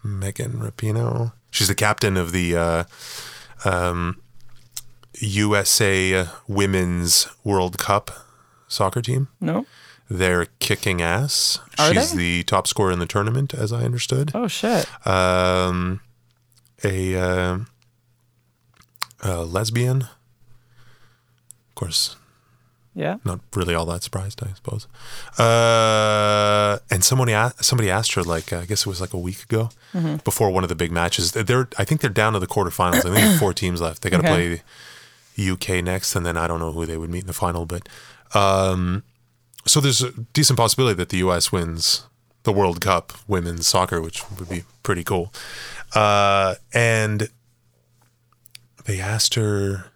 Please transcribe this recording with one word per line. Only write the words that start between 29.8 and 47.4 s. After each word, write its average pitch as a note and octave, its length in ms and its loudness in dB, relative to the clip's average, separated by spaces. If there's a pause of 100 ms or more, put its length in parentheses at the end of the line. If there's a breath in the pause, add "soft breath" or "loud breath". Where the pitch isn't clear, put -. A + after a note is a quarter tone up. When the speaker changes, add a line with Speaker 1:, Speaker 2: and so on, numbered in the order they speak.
Speaker 2:
Mm-hmm. D#3+ 220 -2
Speaker 1:
before G#2+ 340 0
one F#2 140 2
of F2 40 -2
the E2+ 60 -2
big E2+ 180 -2
matches. E2+ 400 0
They're, A#2+ 340 0 (120)
I G#2 60 0
think D#3 180 0
they're B2 80 0
down G#2+ 240 2
to G2+ 40 0
the F2+ 80 -2
quarterfinals. F2+ 500 0
I E2+ 40 2
think F2+ 140 -2
there's G3+ 240 6
four G2 160 2
Speaker 2:
<clears throat> - 80 -4
Speaker 1:
teams F2 180 -2
left. E2 220 -4
They G2 80 -2
gotta F2+ 180 4
Speaker 2:
Okay. D#3 60 4 (220)
Speaker 1:
play - 60 -14 (760 loud breath)
U F#2 200 0
K F2+ 240 -2
next, F#2 340 -2
and F2 120 -2
then E2+ 100 0
I E2 100 0
don't E2 140 -2
know E2 120 -4
who E2 120 -4
they D#2+ 140 -6
would E2 100 -8
meet F2 140 -6
in F#2 40 -12
the F2+ 60 -10
final. E2+ 320 -4
But, F2 240 -8 (460 loud breath)
um, F#2+ 680 2 (600)
so - 160 2
there's C3 220 2
a B2 100 -4 (220)
decent C#3 240 4
possibility A#2 380 4
that F2 120 -2
the - 100 -2
U F#2 140 2
S E2+ 180 0
wins E2+ 540 -2 (380)
the A2 100 0
World F#2 300 2
Cup F2+ 320 0 (120)
women's E2+ 400 -2
soccer, F#2 360 2
which E2 200 -10 (160)
would F2+ 120 -10
be F2 140 -8 (180)
pretty F2 220 -4
cool. F#2 280 -4 (600 loud breath)
Uh, G2+ 640 4 (180)
and A2 540 2 (1600)